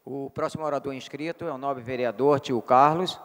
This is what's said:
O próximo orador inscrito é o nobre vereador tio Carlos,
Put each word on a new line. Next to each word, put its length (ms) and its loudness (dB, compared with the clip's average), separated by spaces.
O 240 -10
próximo 360 -8
orador 280 -4
inscrito 520 -12
é 60 -6
o 60 -10
nobre 260 -6
vereador 560 2
tio 220 -2
Carlos, 640 4